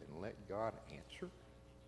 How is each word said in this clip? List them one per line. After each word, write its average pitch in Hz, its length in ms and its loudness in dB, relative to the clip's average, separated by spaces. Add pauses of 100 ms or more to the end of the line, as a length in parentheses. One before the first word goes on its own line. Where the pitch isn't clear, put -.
and 73 220 -2
let - 260 0
God 107 240 8 (180)
answer? 78 400 -4 (560)